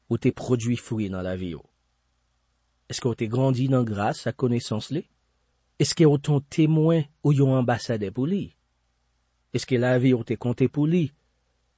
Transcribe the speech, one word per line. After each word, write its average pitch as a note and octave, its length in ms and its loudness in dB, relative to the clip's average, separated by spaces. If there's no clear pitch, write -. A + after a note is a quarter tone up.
ou A#2 100 -2
te B2+ 160 0
pwodui A#2+ 440 -2
fwi G#2+ 320 -6
nan F#2 140 -6
lavi F#2 300 -6
ou. C2+ 80 -16
Èske - 180 -4
ou A2+ 80 -4
te A2+ 140 -4
grandi C3 400 0
nan B2+ 160 2
gras G#2+ 420 -4
ak - 100 -8
konesans A#2 540 -4
li? D#3 120 -6
Èske D#3+ 280 4
ou D3 140 4
ton C#3+ 300 0
temwen D#3 540 2
ou D3 120 4
yon C3+ 220 4
anbasadè A#2 560 -2
pou B2+ 160 -2
li? E3+ 200 -4
Èske B2 240 0
lavi B2+ 360 4
ou A#2 120 -4
te A2+ 120 -4
konte A#2+ 320 0
pou D3 160 0
li? E3 220 0